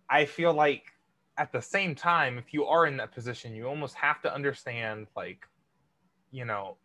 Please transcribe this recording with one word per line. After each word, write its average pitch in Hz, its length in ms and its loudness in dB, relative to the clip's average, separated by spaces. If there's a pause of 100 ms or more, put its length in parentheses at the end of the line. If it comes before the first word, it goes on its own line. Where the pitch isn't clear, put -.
I 147 160 6
feel 170 280 2
like 147 320 4 (520)
at 147 160 -2
the 120 100 -2
same 190 320 -2
time, 147 440 2
if - 140 -14
you 147 140 0
are 165 200 6
in 139 120 -2
that 107 140 -8
position, 120 420 -10
you 113 140 -8
almost 143 260 -6
have 147 280 0
to 151 120 -2
understand, 117 720 -4 (100)
like, 92 300 -10 (840)
you 127 140 -10
know, 101 400 -4